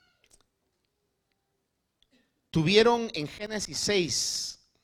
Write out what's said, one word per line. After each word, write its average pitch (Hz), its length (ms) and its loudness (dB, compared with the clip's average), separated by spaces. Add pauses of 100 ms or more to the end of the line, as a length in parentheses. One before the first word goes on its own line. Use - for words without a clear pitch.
(2500)
tuvieron 220 640 4
en 151 140 -6
Génesis 208 500 -10
seis - 800 -2 (240)